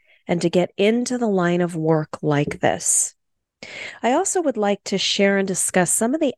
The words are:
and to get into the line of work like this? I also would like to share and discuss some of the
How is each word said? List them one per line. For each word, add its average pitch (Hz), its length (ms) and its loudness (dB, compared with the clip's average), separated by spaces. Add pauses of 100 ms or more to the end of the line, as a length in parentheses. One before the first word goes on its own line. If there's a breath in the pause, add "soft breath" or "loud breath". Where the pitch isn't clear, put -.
(260 soft breath)
and 175 160 0
to 170 80 2
get 175 260 2
into 240 420 0
the 233 100 -2
line 175 320 2
of 175 160 -2
work 160 440 0
like 147 380 0
this? - 560 0 (880 loud breath)
I 233 100 2
also 359 300 0
would 285 140 -2
like 202 280 0
to 196 140 -2
share 196 400 2
and 196 80 0
discuss 180 480 0
some 240 200 0
of 320 60 -4
the 285 180 0